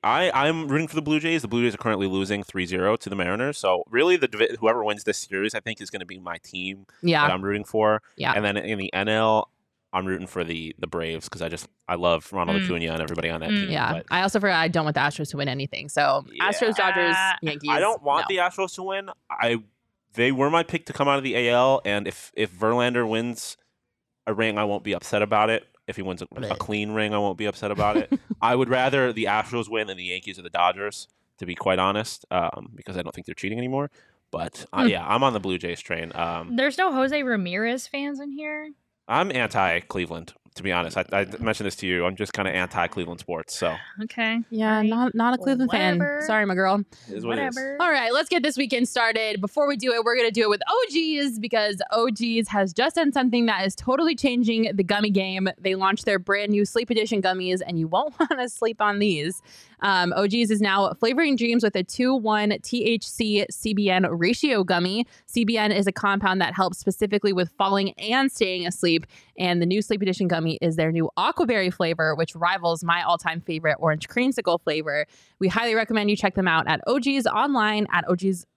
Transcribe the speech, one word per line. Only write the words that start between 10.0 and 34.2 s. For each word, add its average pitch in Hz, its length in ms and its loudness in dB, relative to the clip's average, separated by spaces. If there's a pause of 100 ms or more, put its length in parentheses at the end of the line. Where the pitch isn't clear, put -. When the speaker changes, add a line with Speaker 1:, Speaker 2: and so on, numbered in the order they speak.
Speaker 1:
rooting 92 220 -4
for 87 160 -4
the, 82 340 -8
the 90 80 -6
Braves 82 420 -6
'cause 85 140 -10
I 82 60 -4
just, 78 180 -10 (220)
I 90 80 -2
love 87 360 0
Ronald 98 300 0
Speaker 3:
Mm. - 40 -2
Speaker 1:
Acuna 82 260 -2
and 82 100 -4
everybody 82 280 -4
on 82 100 -6
that 80 100 -6
Speaker 3:
Mm. 208 120 0
Speaker 1:
team. - 80 -6
Speaker 2:
Yeah. 147 240 -2
Speaker 1:
But 170 180 -8
Speaker 2:
I 180 100 0
also 196 160 0
forgot 190 220 2
I 165 80 0
don't 170 160 0
want 151 100 0
the 131 60 0
Astros 147 300 -2
to 143 60 -10
win 143 120 -4
anything. 139 400 -8
So 143 440 2
Speaker 1:
Yeah. 185 180 0
Speaker 2:
Astros, 220 260 0
Dodgers, 185 400 2
Speaker 3:
Ah. 190 260 2
Speaker 2:
Yankees. 147 280 -6
Speaker 1:
I 147 100 2
don't 214 200 2
want 143 300 0
Speaker 2:
No. 190 60 0
Speaker 1:
the 180 60 0
Astros 180 340 -2
to 185 80 -10
win. 196 260 -6 (180)
I, 117 280 0 (580)
they 120 160 4
were 139 200 2
my 165 120 4
pick 165 240 -6
to 131 60 -12
come 143 160 2
out 139 100 4
of 135 60 -4
the 120 100 -2
A 120 160 2
L, 127 340 4
and 101 220 -2
if, - 300 -12
if 101 200 -2
Verlander 120 520 2
wins 113 480 -4 (720)
a 110 60 -2
ring, 107 220 0
I 107 80 0
won't 101 200 -4
be 104 80 -4
upset 104 300 -2
about 107 280 2
it. - 160 0 (220)
If 104 80 -10
he 98 60 -8
wins 92 200 -6
a, - 40 -12 (100)
a 127 40 -10
Speaker 2:
Blech. 107 180 -6
Speaker 1:
clean 104 340 -4
ring, 107 220 0
I 104 40 2
won't 101 180 0
be 104 100 -4
upset 104 260 -4
about 104 240 2
it. - 160 0 (140)
Speaker 2:
<laughs> - 160 -10
Speaker 1:
I - 120 4
would 127 140 2
rather 127 440 2
the 110 120 -4
Astros 107 440 -2
win 107 200 -2
than 95 80 -8
the 90 80 -14
Yankees 90 340 -8
or 90 40 -18
the 87 80 -14
Dodgers, 92 580 0 (300)
to 90 80 -10
be 87 100 -8
quite 92 240 2
honest, 101 500 -2
um, - 460 -4
because 92 200 -12
I 90 60 -4
don't 82 100 -10
think - 140 -16
they're 85 80 -12
cheating 107 240 -6
anymore. 135 320 -4 (400)